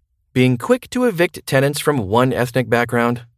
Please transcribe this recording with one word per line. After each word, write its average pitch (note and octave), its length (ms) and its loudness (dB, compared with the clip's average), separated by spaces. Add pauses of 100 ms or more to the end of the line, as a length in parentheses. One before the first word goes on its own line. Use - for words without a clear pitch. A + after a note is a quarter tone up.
(340)
being B2+ 240 2
quick - 320 -2
to B3 140 -2
evict F3 420 -2
tenants C#3+ 340 0
from C3 280 -2
one B2 260 4
ethnic A#2+ 340 -2
background, A#2+ 560 0 (140)